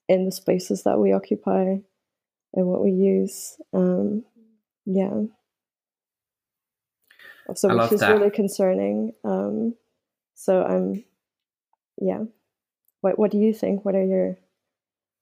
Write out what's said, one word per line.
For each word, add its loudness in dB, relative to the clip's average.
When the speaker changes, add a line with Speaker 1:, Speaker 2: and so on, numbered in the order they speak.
Speaker 1:
in 2
the -2
spaces -2
that 0
we 4
occupy 0
and 0
what 0
we 2
use. 0
Um, 0
yeah. -2
So 2
Speaker 2:
I 2
Speaker 1:
which 4
Speaker 2:
love 2
Speaker 1:
is 2
Speaker 2:
that. 4
Speaker 1:
really 4
concerning. -2
Um, -4
so 0
I'm, -2
yeah. -4
What, 0
what 2
do 0
you 4
think? -4
What -2
are 2
your, 0